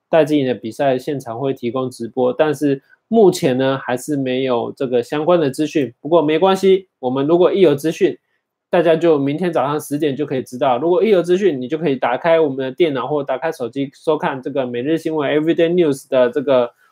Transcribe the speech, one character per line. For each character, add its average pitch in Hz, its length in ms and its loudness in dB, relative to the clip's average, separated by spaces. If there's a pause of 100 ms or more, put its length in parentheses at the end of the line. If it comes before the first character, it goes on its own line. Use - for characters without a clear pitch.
戴 165 140 4
资 147 140 0
颖 139 80 0
的 127 80 0
比 110 160 -8
赛 131 300 0
现 139 200 -6
场 113 200 -10
会 135 120 -2
提 123 200 -6
供 131 180 -4
直 120 180 -10
播， 127 240 0
但 151 220 0
是 139 300 -2 (240)
目 220 240 6
前 139 260 0
呢， 135 240 0
还 123 160 -4
是 147 180 -6
没 131 280 -2
有 120 300 -2
这 139 120 -4
个 120 160 0
相 151 240 -6
关 175 140 4
的 143 100 0
资 151 160 -2
讯。 143 340 -2
不 - 80 -12
过 160 140 4
没 151 160 2
关 190 180 2
系， 190 340 2 (100)
我 127 100 -4
们 135 160 0
如 170 140 4
果 170 120 4
一 196 100 0
有 156 120 6
资 147 180 -2
讯， 165 240 0 (540)
大 180 140 2
家 165 120 4
就 160 220 4
明 139 180 -2
天 170 160 -4
早 151 140 0
上 147 140 -2
十 143 180 -6
点 147 180 -2
就 143 120 -4
可 143 80 -6
以 127 80 -4
知 123 160 -12
道。 131 180 2
如 160 140 0
果 175 120 2
一 220 60 2
有 180 140 4
资 175 140 2
讯， 180 220 0
你 127 80 -8
就 139 80 -4
可 156 140 -2
以 135 60 0
打 123 220 -2
开 165 220 2
我 160 80 2
们 135 100 -4
的 131 140 -4
电 160 220 0
脑 127 140 -4
或 147 160 -2
打 135 120 -4
开 160 160 -4
手 123 160 -8
机 139 280 -6
收 156 200 -2
看 147 240 -4
这 139 120 -10
个 131 160 -4
每 120 160 -6
日 156 120 -2
新 160 200 -4
闻 143 120 -2
Everyday 160 460 0
News 156 340 0
的 127 220 2
这 139 120 -2
个 123 300 2 (200)